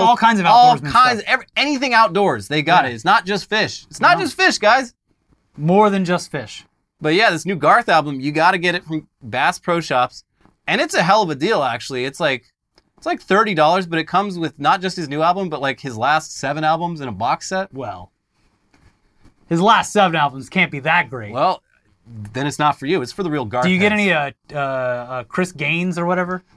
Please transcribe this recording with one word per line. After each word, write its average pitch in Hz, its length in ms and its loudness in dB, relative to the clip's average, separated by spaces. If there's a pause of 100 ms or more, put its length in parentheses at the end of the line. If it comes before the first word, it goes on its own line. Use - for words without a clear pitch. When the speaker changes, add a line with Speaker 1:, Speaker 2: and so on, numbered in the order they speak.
Speaker 1:
got - 80 4
all 240 80 4
kinds 226 240 4
of 175 60 0
Speaker 2:
all 240 320 8
Speaker 1:
outdoorsman 147 140 -8
Speaker 2:
kinds, 247 280 4
Speaker 1:
stuff. 202 100 -6
Speaker 2:
every, 262 240 0
anything 269 380 -2
outdoors. 190 560 2
They 151 140 -2
got 165 240 4
Speaker 1:
Yeah. 123 60 -4
Speaker 2:
it. - 20 -8
It's 113 100 -10
not 196 220 2
just 196 240 -6
fish. 202 400 -2
It's - 100 -14
not 339 160 4
Speaker 1:
No. 370 80 -2
Speaker 2:
just 277 100 -6
fish, 359 220 2
guys. 233 380 2 (640)
Speaker 1:
More 190 320 4
than 190 160 0
just 175 240 -2
fish. 123 340 -10 (380)
Speaker 2:
But 156 100 0
yeah, 214 160 4
this 165 160 -2
new 185 120 -4
Garth 185 340 4
album, 147 280 0
you 139 140 -4
gotta 165 240 2
get 175 180 -2
it 180 120 -6
from 156 220 -8 (140)
Bass 135 360 -2
Pro 170 240 -2
Shops. 127 420 -2 (420)
And 196 140 0
it's 311 140 -4
a - 80 2
hell 196 200 4
of 180 60 -2
a 156 60 -4
deal, 165 280 0
actually. 123 440 -4
It's - 140 -8
like, 139 260 -2 (520)
it's - 80 -14
like - 160 -4
thirty 208 320 2
dollars, 165 320 2
but 165 120 -4
it 160 100 -2
comes 190 300 -2
with 160 200 -6
not 160 240 0
just 190 140 -4
his 160 120 -6
new 143 140 -4
album, 180 280 0
but, 147 100 -6
like, 135 200 -4
his 123 160 -10
last 143 400 -2
seven 151 280 -6
albums 165 360 -2
in 135 80 -8
a 117 40 -6
box 120 360 -4
set. 190 240 -6
Speaker 1:
Well, 101 380 -14 (1400)
his 170 120 0
last 202 320 2
seven 185 240 2
albums 135 320 -2
can't 180 220 0
be 143 100 -10
that 156 280 0
great. 113 240 -12
Speaker 2:
Well, 156 300 -2 (720)
then 131 140 -4
it's 139 120 -6
not 151 200 0
for 131 80 -10
you. 170 160 0
It's 123 100 -10
for 202 100 -8
the 175 80 -4
real 147 140 -4
Garth 123 200 -2
Speaker 1:
Do 180 60 2
you 185 80 2
get 202 140 2
Speaker 2:
heads. 208 100 0
Speaker 1:
any, 196 100 2
uh, 143 180 -2 (220)
uh, 147 60 -8
uh, 127 640 -6
Chris 180 280 -4
Gaines 165 460 -4
or 170 80 -2
whatever? 180 360 -2 (140)